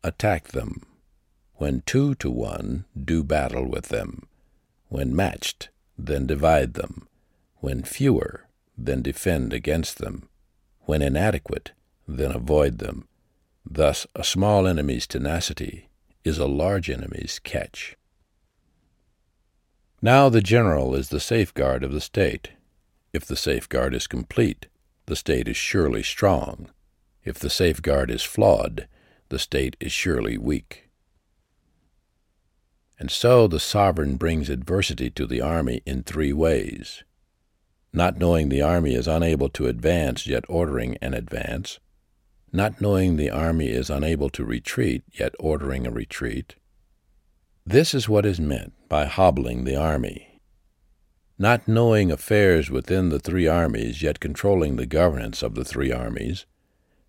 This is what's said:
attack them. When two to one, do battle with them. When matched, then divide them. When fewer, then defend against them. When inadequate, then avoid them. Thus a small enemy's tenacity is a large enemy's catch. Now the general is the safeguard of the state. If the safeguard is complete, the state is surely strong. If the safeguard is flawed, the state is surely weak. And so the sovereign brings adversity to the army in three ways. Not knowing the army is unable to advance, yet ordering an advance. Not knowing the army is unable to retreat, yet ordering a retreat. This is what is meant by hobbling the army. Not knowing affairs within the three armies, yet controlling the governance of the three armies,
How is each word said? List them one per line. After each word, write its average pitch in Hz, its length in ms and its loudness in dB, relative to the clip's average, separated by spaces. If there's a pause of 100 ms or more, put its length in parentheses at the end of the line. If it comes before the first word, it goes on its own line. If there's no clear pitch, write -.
attack 90 460 -2
them. - 360 -8 (720)
When 71 320 -2
two 139 280 0
to - 140 -4
one, 58 560 -6 (180)
do 80 200 0
battle 67 440 -2
with - 200 -8
them. - 400 -8 (640)
When 67 260 -4
matched, - 540 -4 (280)
then 69 300 -4
divide 71 480 2
them. - 320 -10 (480)
When 65 260 -4
fewer, - 640 0 (300)
then 65 240 -2
defend 67 520 -2
against 78 440 -2
them. - 320 -10 (520)
When 76 200 0
inadequate, 71 720 -2 (360)
then 65 240 -2
avoid 65 460 2
them. - 300 -10 (580)
Thus 73 480 0
a - 100 -8
small 98 440 2
enemy's 71 400 0
tenacity - 800 -6 (340)
is 78 140 0
a 73 80 0
large 82 460 0
enemy's 65 480 -8
catch. - 580 -10 (2000)
Now 131 260 8
the 117 140 6
general 87 540 4
is 67 120 -2
the 71 140 -4
safeguard 67 600 0
of 67 120 -4
the 73 80 -4
state. - 480 -2 (640)
If 78 120 -4
the 67 120 -6
safeguard 64 560 -2
is 60 120 -4
complete, - 600 -2 (380)
the - 100 -6
state 62 320 -2
is 57 80 -4
surely 67 480 0
strong. - 640 0 (540)
If - 160 -10
the 73 100 -4
safeguard 73 640 2
is 58 100 -4
flawed, - 680 2 (400)
the 65 100 -4
state 67 400 -2
is - 140 -6
surely 57 440 -2
weak. - 520 -6 (2000)
And 69 100 -8
so 120 380 6
the 78 140 0
sovereign 82 560 2
brings 80 320 -2
adversity 67 640 -2
to - 140 -4
the 60 140 -4
army 67 460 -2
in 65 180 -6
three 76 300 -2
ways. - 720 -2 (880)
Not 87 240 2
knowing 82 320 4
the 67 120 2
army 78 340 2
is 62 120 -2
unable 80 440 2
to 67 160 -2
advance, 64 600 0
yet 64 220 -2
ordering 69 520 -2
an 65 120 -4
advance. - 640 -8 (720)
Not 101 300 0
knowing 95 340 4
the 73 140 0
army 78 400 0
is 64 200 -2
unable 71 420 0
to - 120 -8
retreat, 62 600 -4 (100)
yet - 260 -4
ordering 69 480 -2
a 58 40 -4
retreat. - 640 -8 (1080)
This 135 280 4
is 113 160 0
what 104 160 4
is 90 160 0
meant 64 320 -4 (160)
by 76 160 2
hobbling 67 580 2
the 67 140 -2
army. 73 640 -2 (960)
Not 113 280 2
knowing 110 440 4
affairs 85 580 4
within 90 380 0
the 73 120 0
three 85 280 0
armies, 78 560 0
yet 73 160 -2
controlling 76 560 0
the 62 100 -4
governance 64 560 2
of 57 140 -4
the 60 80 -4
three 67 280 -2
armies, 60 540 -6 (640)